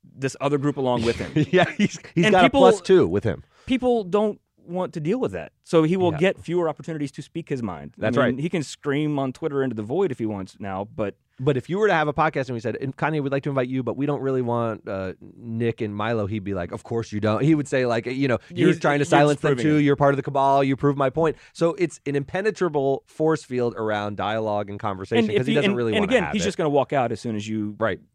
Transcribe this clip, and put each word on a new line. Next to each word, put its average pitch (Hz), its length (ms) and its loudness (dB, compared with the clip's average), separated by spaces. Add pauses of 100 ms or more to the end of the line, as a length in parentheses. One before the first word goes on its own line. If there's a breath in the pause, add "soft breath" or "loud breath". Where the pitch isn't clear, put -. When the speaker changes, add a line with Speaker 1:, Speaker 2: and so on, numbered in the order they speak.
Speaker 1:
this 131 360 -8
other 143 200 0
group 139 180 -2
along 123 260 0
with 117 140 0
him. 95 160 -8
Speaker 2:
<laughs> 151 180 2
Yeah, 180 200 6
he's, - 260 0 (160)
he's 175 120 4
Speaker 1:
And 214 80 6
Speaker 2:
got 185 100 8
Speaker 1:
people, 180 220 6
Speaker 2:
a 185 60 10
plus - 100 0
two 175 260 6
with 95 160 0
him. 95 200 -2 (220 soft breath)
Speaker 1:
people 247 380 0
don't 208 360 -2 (180)
want 175 360 -8
to 170 60 -8
deal 180 200 -2
with 185 120 -2
that. 85 220 -10 (100)
So 160 200 4
he 170 140 2
will 180 140 2
Speaker 2:
Yeah. 151 80 -4
Speaker 1:
get 185 200 2
fewer 170 300 -2
opportunities 147 440 -8
to - 100 -14
speak - 260 -10
his 127 140 -4
mind. 76 340 -10
I - 40 -10
Speaker 2:
That's 113 160 0
Speaker 1:
mean, 139 80 4
Speaker 2:
right. 123 140 -2
Speaker 1:
he 165 100 -4
can 165 140 -2
scream 147 540 -4
on 131 160 -4
Twitter 147 300 -2
into 123 120 -2
the 110 80 -6
void 151 280 -2
if - 80 -8
he 117 60 -2
wants 98 340 -6
now, 98 240 -6 (100)
but 101 220 -4 (240)
Speaker 2:
But 139 160 0
if 123 140 -6
you 175 80 -2
were 214 100 2
to 190 60 4
have 156 140 2
a 147 60 -4
podcast 151 340 0
and 127 80 -6
we 117 40 -6
said, 113 220 -4
"And 131 160 -6
Kanye, 151 240 -2
we'd 135 100 -2
like 139 120 -2
to 151 60 -4
invite 131 180 0
you, 131 160 -4
but 117 120 -4
we 139 120 -2
don't 139 140 -2
really 131 200 0
want, 117 460 -2
uh, 95 260 -6 (240)
Nick 117 440 -4
and 104 140 -6
Milo," 107 300 -2
he'd 98 180 -6
be 98 120 -4
like, 87 160 -4
"Of - 120 -12
course 117 280 -4
you 104 80 -4
don't." 107 240 2
He 160 100 6
would 147 140 0
say, 127 180 0
like, 120 220 0
you 131 200 0
know, 117 120 2 (140 loud breath)
"You're 156 160 4
Speaker 1:
He's, 165 100 2
Speaker 2:
trying 147 140 2
to 143 40 2
Speaker 1:
you're - 40 2
just - 100 0
Speaker 2:
silence 147 300 4
them 151 140 0
Speaker 1:
proving 123 160 -4
Speaker 2:
too. 151 60 4
Speaker 1:
it. 151 60 4
Speaker 2:
You're 143 120 4
part 139 180 4
of 135 40 0
the 135 60 -4
cabal. 139 400 2
You 135 120 2
proved 143 220 2
my 135 140 2
point." 160 240 0 (180 loud breath)
So 165 220 0
it's 175 320 -2
an 143 80 -2
impenetrable 151 920 0
force 156 380 0
field 120 340 -2
around 104 400 -2
dialogue 104 520 -2
and 101 100 -10
conversation 104 460 0
Speaker 1:
And 208 60 -4
if - 60 0
Speaker 2:
'cause 127 100 0
he - 60 0
Speaker 1:
you, - 40 4
Speaker 2:
doesn't 196 140 2
Speaker 1:
and, - 60 -2
Speaker 2:
really 117 160 0
Speaker 1:
and - 80 2
Speaker 2:
wanna 202 100 0
Speaker 1:
again, 233 120 2
Speaker 2:
have 151 100 -4
Speaker 1:
he's 202 80 -2
Speaker 2:
it. 170 40 -2
Speaker 1:
just - 120 -4
gonna 160 140 0
walk 143 200 2
out 123 200 0
as 107 100 -8
soon 113 140 -4
as 104 120 -6
you 107 300 -4
Speaker 2:
Right. 104 220 -2 (160)